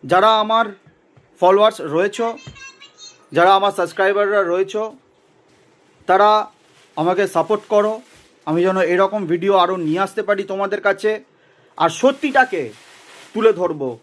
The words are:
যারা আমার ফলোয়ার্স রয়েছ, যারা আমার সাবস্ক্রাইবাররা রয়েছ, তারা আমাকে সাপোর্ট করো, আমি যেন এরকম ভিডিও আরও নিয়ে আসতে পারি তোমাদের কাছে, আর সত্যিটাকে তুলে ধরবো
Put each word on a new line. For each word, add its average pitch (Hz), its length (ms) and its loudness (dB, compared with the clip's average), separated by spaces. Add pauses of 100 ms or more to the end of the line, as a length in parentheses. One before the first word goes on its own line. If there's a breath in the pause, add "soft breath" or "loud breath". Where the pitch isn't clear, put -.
যারা 180 260 4 (140)
আমার 226 220 0 (720)
ফলোয়ার্স 202 380 4 (180)
রয়েছ, 196 240 -2 (1120)
যারা 175 280 4
আমার 196 180 0
সাবস্ক্রাইবাররা 196 680 0
রয়েছ, 185 300 -2 (1300)
তারা 196 220 4 (680)
আমাকে 180 300 0
সাপোর্ট 180 360 -2 (100)
করো, 214 200 2 (540)
আমি 156 180 -2
যেন 190 120 0 (160)
এরকম 196 280 0 (100)
ভিডিও 180 220 0 (100)
আরও 180 140 -2
নিয়ে 170 280 -2
আসতে 190 220 -8
পারি 202 140 -2 (100)
তোমাদের 196 360 -4
কাছে, 196 220 -2 (680 soft breath)
আর 165 120 2 (100)
সত্যিটাকে 262 640 0 (720)
তুলে 214 260 2
ধরবো 156 300 -4 (140)